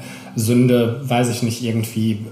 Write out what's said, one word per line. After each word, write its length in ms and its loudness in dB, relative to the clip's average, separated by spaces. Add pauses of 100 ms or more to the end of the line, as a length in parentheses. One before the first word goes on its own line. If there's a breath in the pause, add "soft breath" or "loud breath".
(360 loud breath)
Sünde, 680 4
weiß 260 2
ich 140 -2
nicht, 180 -2
irgendwie, 720 -2